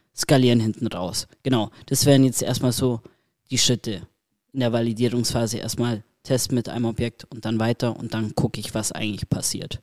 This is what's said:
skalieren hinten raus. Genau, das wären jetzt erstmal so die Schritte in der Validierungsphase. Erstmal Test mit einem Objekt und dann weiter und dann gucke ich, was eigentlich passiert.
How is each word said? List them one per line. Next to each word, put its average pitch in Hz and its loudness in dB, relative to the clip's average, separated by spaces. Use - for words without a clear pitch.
skalieren 127 4
hinten 110 -2
raus. 90 -6
Genau, 117 0
das 131 0
wären 139 8
jetzt 131 2
erstmal 123 0
so 120 0
die 131 -2
Schritte 107 0
in 135 -6
der 120 2
Validierungsphase. 117 0
Erstmal 120 -4
Test - 0
mit 120 0
einem 120 -4
Objekt 113 -4
und - -14
dann 113 0
weiter 117 0
und 117 -10
dann 110 -4
gucke - -2
ich, - -10
was 107 -4
eigentlich 104 -6
passiert. - -6